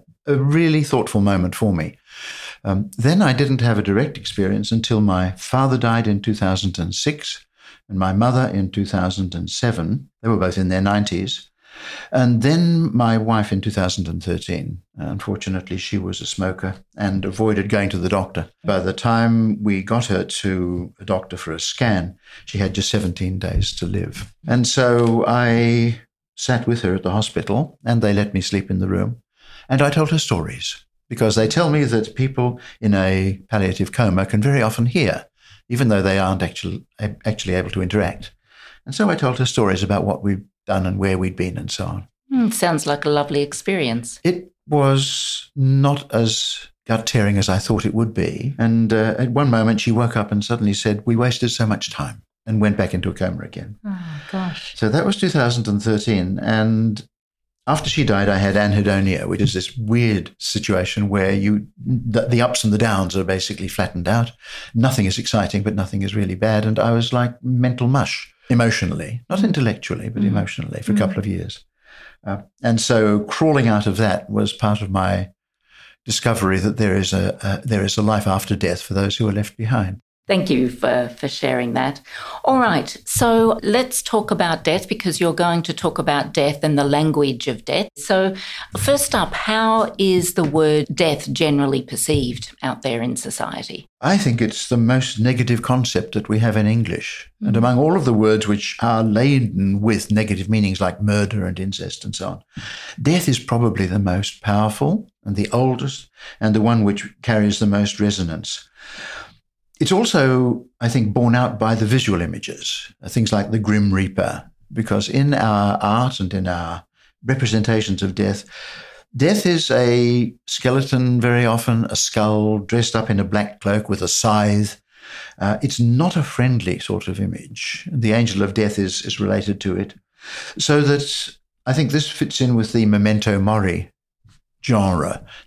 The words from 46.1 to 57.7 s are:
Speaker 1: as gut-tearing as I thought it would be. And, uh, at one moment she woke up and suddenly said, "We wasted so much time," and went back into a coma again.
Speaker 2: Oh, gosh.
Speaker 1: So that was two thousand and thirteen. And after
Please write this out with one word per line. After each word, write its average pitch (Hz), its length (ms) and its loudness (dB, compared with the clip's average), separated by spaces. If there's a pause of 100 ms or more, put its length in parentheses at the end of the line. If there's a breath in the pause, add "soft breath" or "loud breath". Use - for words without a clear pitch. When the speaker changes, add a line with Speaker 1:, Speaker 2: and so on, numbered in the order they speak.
Speaker 1:
as - 540 -2 (180)
gut-tearing 110 520 2
as 95 120 2
I 95 80 2
thought 104 280 0
it 104 80 0
would 110 200 0
be. 123 460 -4
And, 113 340 4
uh, 113 240 2
at 120 140 0
one 139 180 2
moment 113 320 4
she 117 120 0
woke 117 240 2
up 104 140 -2
and 104 120 0
suddenly 110 300 0
said, 104 320 -2
"We 117 100 2
wasted 120 360 0
so 113 140 0
much 110 240 -2
time," - 320 -10 (240)
and 110 140 0
went 104 160 4
back 95 180 0
into 92 160 -2
a - 40 -4
coma 90 300 -4
again. 92 420 -14
Speaker 2:
Oh, 170 440 -8
gosh. - 480 -8
Speaker 1:
So 110 120 2
that 160 160 2
was 196 100 0
two 185 140 0
thousand 120 400 2
and 101 120 0
thirteen. 104 580 0
And 110 680 0 (580)
after 151 240 0